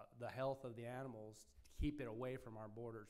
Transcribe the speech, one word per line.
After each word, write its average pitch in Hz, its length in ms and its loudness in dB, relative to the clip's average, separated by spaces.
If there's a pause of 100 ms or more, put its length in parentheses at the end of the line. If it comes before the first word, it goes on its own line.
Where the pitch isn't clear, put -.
(180)
the 117 100 0
health 135 360 2
of 120 100 0
the 117 120 -2
animals 117 600 -4 (180)
to - 60 -18 (100)
keep 147 200 6
it 123 80 0
away 127 280 2
from 117 200 -6
our 110 120 -2
borders, 113 420 -4